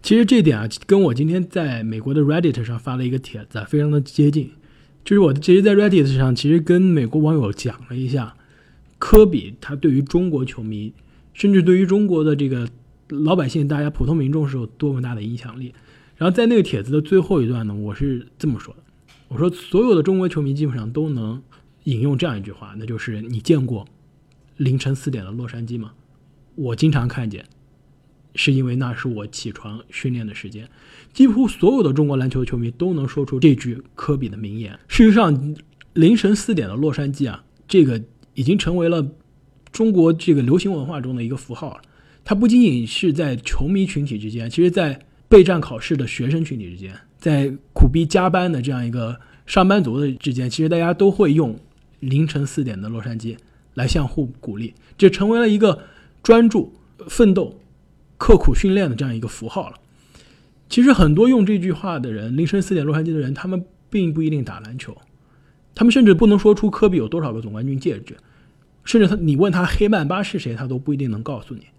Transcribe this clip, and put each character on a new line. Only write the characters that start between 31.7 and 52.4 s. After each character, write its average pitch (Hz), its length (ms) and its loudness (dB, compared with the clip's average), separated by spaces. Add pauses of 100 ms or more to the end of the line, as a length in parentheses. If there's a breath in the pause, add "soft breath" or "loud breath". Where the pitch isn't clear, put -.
有 254 60 2
的 143 120 2
中 147 120 2
国 139 120 -2
篮 131 120 -2
球 127 140 -4
球 120 140 -6
迷 117 120 -4
都 175 240 -4
能 139 140 -4
说 139 180 -4
出 131 140 -6
这 143 160 6
句 120 260 -10 (140)
科 143 220 -4
比 127 100 -6
的 98 80 -12
名 107 240 -12
言。 110 180 -14 (120)
事 - 160 6
实 214 80 6
上， 151 420 2 (380)
凌 165 200 6
晨 208 220 2
四 214 180 -4
点 131 140 -2
的 98 80 -8
洛 147 180 -2
杉 143 200 -4
矶 127 180 -6
啊， - 140 -16 (200)
这 175 200 4
个 117 180 -2 (300)
已 135 100 -4
经 170 140 2
成 170 180 -2
为 170 140 0
了 160 180 0 (640)
中 226 220 0
国 165 180 4
这 165 220 0
个 143 80 2
流 131 180 2
行 196 100 -4
文 151 160 -6
化 151 140 -8
中 127 160 -8
的 117 80 -6
一 113 60 -6
个 127 80 -8
符 - 160 -16
号 139 220 -14
了。 - 60 -20 (440 soft breath)
它 208 100 0
不 208 100 2
仅 240 160 6
仅 127 240 2
是 165 280 -2
在 143 240 -2
球 - 320 -2
迷 196 160 0
群 147 200 -6
体 117 140 -8
之 107 100 -10
间， 113 200 -8
其 160 120 -2
实 175 80 6
在 165 300 -2 (280)
备 202 160 10
战 170 160 0
考 120 200 -8
试 156 180 -4
的 127 100 -4
学 123 220 -6
生 160 160 -2
群 135 120 -10
体 95 140 -12
之 87 60 -16
间， 92 140 -16 (260)
在 139 340 0 (220)
苦 139 140 6
逼 160 180 2
加 185 240 2
班 180 220 0
的 131 100 -4
这 135 100 -4
样 123 140 -4
一 117 40 -6
个 120 300 -8 (260 soft breath)
上 185 220 2
班 196 160 2
族 123 160 -4
的 143 140 -2
之 127 200 -6
间， 123 160 -4
其 156 140 -4
实 160 60 0
大 170 80 0
家 170 160 0
都 196 180 2
会 160 220 2
用 135 260 -2 (400)
凌 139 260 0
晨 143 200 -4